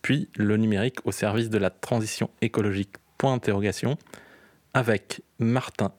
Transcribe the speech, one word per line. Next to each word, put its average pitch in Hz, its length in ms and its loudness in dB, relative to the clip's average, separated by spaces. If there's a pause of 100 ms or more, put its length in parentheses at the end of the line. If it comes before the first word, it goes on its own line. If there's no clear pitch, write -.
puis - 360 0
le 104 180 2
numérique 110 500 0
au 101 60 0
service 110 380 -2
de 107 80 0
la 95 120 2
transition 110 600 -2 (120)
écologique, 104 540 -2 (220)
point 135 160 2
d'interrogation, 104 640 0 (760)
avec 113 480 0 (180)
Martin 127 600 0